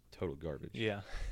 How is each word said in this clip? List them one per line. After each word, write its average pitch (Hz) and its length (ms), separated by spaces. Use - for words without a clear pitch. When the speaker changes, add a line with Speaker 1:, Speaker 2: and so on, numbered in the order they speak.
Speaker 1:
total 82 220
garbage. 73 400
Speaker 2:
Yeah. 107 260